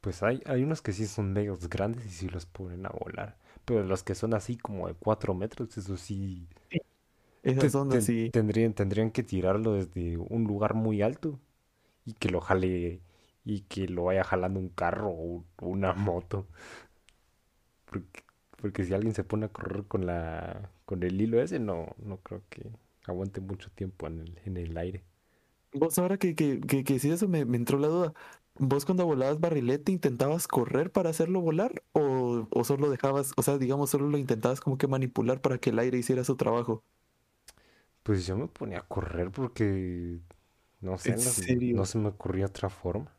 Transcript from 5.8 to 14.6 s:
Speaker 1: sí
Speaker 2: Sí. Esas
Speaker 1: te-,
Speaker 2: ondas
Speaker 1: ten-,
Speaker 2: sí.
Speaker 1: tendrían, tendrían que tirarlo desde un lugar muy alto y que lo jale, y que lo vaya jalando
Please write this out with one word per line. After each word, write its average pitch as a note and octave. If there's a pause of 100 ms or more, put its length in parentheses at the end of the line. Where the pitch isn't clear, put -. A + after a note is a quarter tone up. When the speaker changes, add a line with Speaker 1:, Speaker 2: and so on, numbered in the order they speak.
Speaker 1:
sí F#2+ (220)
Speaker 2:
Sí. - (640)
Esas C3
Speaker 1:
te-, -
Speaker 2:
ondas C3
Speaker 1:
ten-, -
Speaker 2:
sí. A2+
Speaker 1:
tendrían, A2
tendrían G#2
que A#2+
tirarlo G2
desde F2
un A2+
lugar G#2
muy A2
alto C3+ (680)
y A2
que -
lo F2+
jale, F2+ (440)
y G#2
que F#2+
lo F2
vaya F#2
jalando F#2+